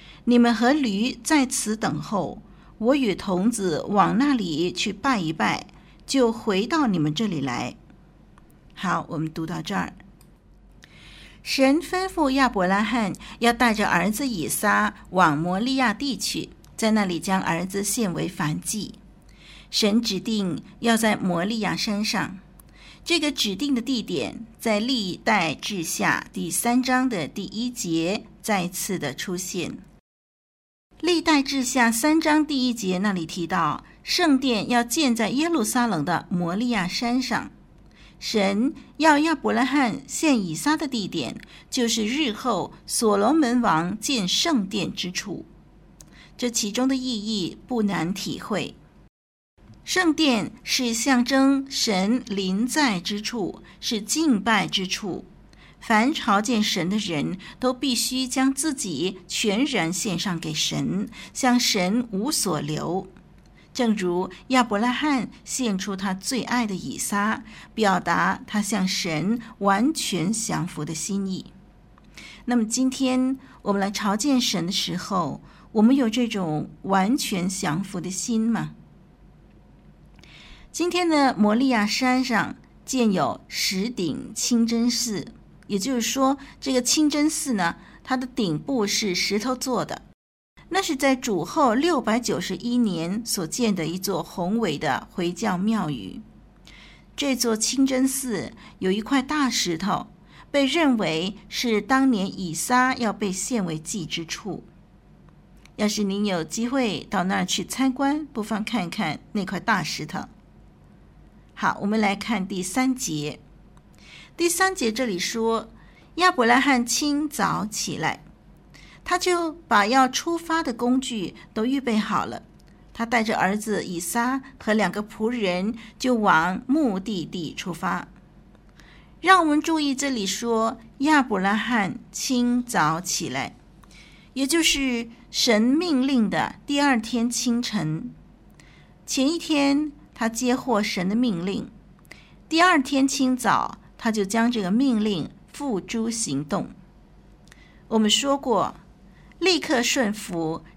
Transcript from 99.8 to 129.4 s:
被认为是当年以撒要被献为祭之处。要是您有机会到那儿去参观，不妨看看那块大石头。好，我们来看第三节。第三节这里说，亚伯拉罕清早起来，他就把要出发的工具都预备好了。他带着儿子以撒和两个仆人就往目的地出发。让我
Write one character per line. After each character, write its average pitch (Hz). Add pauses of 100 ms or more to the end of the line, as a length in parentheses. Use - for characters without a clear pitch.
被 277
认 277
为 175 (140)
是 220
当 269
年 196
以 170
撒 254
要 226
被 190
献 196
为 160
祭 160
之 165
处。 - (1120)
要 214
是 208
您 196
有 180
机 226
会 240
到 185
那 196
儿 185
去 185
参 269
观， 285
不 -
妨 214
看 190
看 170 (140)
那 202
块 196
大 196
石 151
头。 - (1300)
好， -
我 202
们 214
来 202
看 202
第 185
三 254
节。 151 (960)
第 339
三 381
节 254
这 254
里 190
说， 226 (460)
亚 359
伯 254
拉 247
罕 254
清 294
早 170
起 190
来， 151 (800)
他 359
就 349 (160)
把 208
要 262
出 339
发 330
的 262
工 247
具 220 (180)
都 214
预 269
备 233
好 190
了。 110 (500)
他 233
带 233
着 214
儿 190
子 214
以 170
撒 254 (180)
和 214
两 202
个 208
仆 214
人 202 (220)
就 254
往 185
目 254
的 190
地 165
出 180
发。 180 (1120)
让 370
我 330